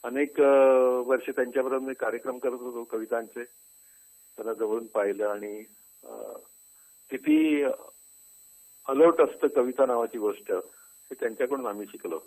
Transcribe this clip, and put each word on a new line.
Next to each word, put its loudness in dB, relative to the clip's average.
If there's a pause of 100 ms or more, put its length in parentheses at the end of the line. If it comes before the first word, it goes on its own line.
अनेक, -2
अ, 8 (280)
वर्ष 0
त्यांच्याबरोबर -2
मी -8
कार्यक्रम -6
करत -2
होतो -10
कवितांचे, -6 (920)
त्यांना -6
जवळून -2
पाहिलं 0
आणि, -8 (400)
अ, -16 (1000)
किती 2 (1200)
अलोट 6
असतं 2
कविता 2
नावाची -2
गोष्ट, -4
हे -10
त्यांच्याकडून -4
आम्ही -8
शिकलो. -8